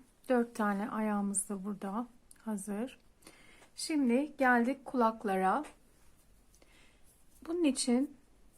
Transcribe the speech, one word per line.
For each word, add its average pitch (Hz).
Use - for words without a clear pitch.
Dört 240
tane 208
ayağımız 208
da 196
burada 208
hazır. 208
Şimdi 285
geldik 247
kulaklara. 220
Bunun 339
için 262